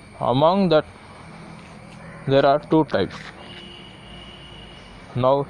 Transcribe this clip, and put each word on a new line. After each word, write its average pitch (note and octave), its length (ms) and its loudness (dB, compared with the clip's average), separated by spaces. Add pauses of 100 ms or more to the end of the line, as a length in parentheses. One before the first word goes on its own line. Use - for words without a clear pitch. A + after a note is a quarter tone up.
(200)
among D#3+ 480 2
that D#3 160 4 (1400)
there C3+ 180 6
are C#3+ 140 4
two D#3 240 2
types. G2 320 -2 (2000)
Now C3 340 2